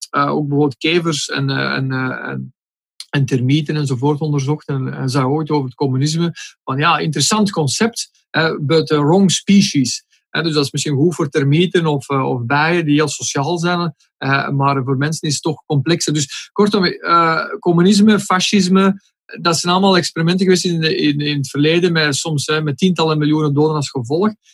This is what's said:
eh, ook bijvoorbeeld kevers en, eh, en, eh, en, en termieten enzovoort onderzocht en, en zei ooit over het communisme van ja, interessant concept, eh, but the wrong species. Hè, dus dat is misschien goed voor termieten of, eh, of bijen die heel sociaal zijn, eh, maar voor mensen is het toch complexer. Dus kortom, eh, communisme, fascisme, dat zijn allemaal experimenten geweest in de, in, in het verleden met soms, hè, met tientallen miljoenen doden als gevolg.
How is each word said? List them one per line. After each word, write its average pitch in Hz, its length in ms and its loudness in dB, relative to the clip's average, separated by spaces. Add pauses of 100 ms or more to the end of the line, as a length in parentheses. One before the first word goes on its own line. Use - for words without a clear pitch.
eh, 143 200 0
ook 147 180 -2
bijvoorbeeld 143 300 0
kevers 165 520 -2
en, 139 200 -2
eh, 135 240 -4
en, 135 180 -4
eh, 131 380 -6
en, 131 240 -10 (560)
en 139 160 0
termieten 139 500 0
enzovoort 143 440 -2
onderzocht 147 480 -4
en, 131 260 -6
en 135 160 -4
zei 131 160 0
ooit 147 240 -2
over 147 160 0
het 123 100 -10
communisme 151 560 -2 (320)
van 131 140 -6
ja, 156 200 2
interessant 165 540 0
concept, - 760 -4
eh, 160 320 0
but 151 260 2
the 151 120 2
wrong 170 320 4
species. - 760 2 (240)
Hè, 151 140 -4
dus 165 100 -2
dat 147 120 2
is - 60 -8
misschien 147 240 -2
goed 151 200 2
voor 156 140 -2
termieten 160 560 2
of, 147 240 -2
eh, 139 200 0
of 123 160 -4
bijen 160 400 0
die 147 100 2
heel 151 120 2
sociaal 143 500 -4
zijn, 175 380 -2 (220)
eh, 139 320 -2
maar 139 340 0
voor 131 140 -2
mensen 156 300 -4
is 147 60 -2
het - 100 -6
toch 156 220 -4
complexer. 160 480 0
Dus - 380 -6
kortom, 208 340 2
eh, 165 600 0 (140)
communisme, 196 600 4
fascisme, 190 840 2 (400)
dat 170 160 0
zijn 175 160 -2
allemaal 190 240 4
experimenten 175 480 0
geweest 180 200 4
in 170 140 0
de, 160 160 0
in, 147 240 0
in 147 180 -2
het 139 120 -4
verleden 170 420 2
met 151 240 0
soms, 151 300 -4
hè, 156 160 -2
met 147 160 -4
tientallen 160 400 0
miljoenen 151 360 0
doden 151 220 2
als 143 140 -4
gevolg. 156 440 -2 (200)